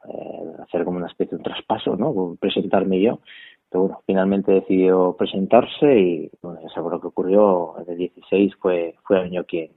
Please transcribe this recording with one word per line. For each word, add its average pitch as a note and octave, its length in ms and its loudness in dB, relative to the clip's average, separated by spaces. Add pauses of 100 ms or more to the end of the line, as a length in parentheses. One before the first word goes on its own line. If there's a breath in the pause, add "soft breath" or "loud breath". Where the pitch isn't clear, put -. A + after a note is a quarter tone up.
(120)
eh, - 520 -14
hacer E2+ 220 -4
como F2+ 120 -4
una E2+ 100 -6
especie - 240 -6
de E2+ 60 -8
un - 60 -14
traspaso, - 520 -4
¿no? F#2+ 440 -2
Presentarme F#2+ 600 0
yo. A2+ 200 0 (480 loud breath)
Pero F#2 180 0
bueno, - 200 -6
finalmente G2 460 0
decidió F#2 680 4
presentarse A2+ 800 2
y, F2 320 2 (140)
bueno, E2+ 180 -14
ya D#2+ 80 -18
sabrá E2+ 260 -6
lo E2 60 -10
que F2 60 -10
ocurrió. F2+ 720 2
En E2+ 120 -14
el E2+ 60 -8
dieciséis F#2+ 600 0
fue, F2 360 0 (100)
fue G2 160 2
Año F2+ 260 -4
quien, E2 320 -8